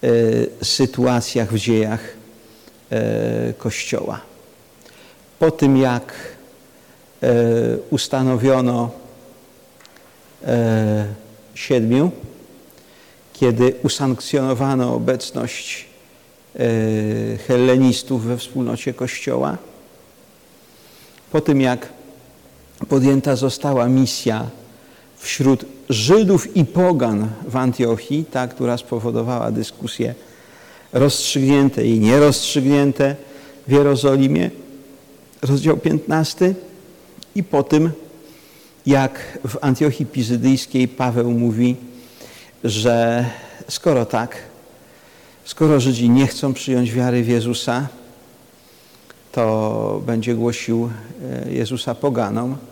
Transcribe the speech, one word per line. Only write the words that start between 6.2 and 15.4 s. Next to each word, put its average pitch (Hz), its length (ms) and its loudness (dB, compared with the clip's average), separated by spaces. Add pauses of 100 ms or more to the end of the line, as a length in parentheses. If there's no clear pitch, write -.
e, 123 100 4 (560)
ustanowiono, 127 1000 0 (1500)
e, 110 640 2 (500)
siedmiu, 131 560 2 (1200)
kiedy 123 500 2
usankcjonowano 131 1120 0
obecność, - 960 -6 (680)